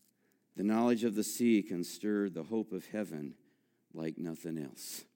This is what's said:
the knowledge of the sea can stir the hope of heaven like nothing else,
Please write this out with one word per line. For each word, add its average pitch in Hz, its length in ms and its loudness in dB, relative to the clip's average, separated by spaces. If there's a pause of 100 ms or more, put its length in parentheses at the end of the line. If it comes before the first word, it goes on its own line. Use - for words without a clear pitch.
(560)
the 92 80 0
knowledge 113 400 4
of 107 100 2
the 107 80 2
sea 113 400 4
can 87 220 -2
stir 104 460 0
the 85 120 -6
hope 107 300 -4
of 92 140 -6
heaven 85 480 -6 (580)
like 80 260 -4
nothing 80 400 -6
else, - 460 -10 (100)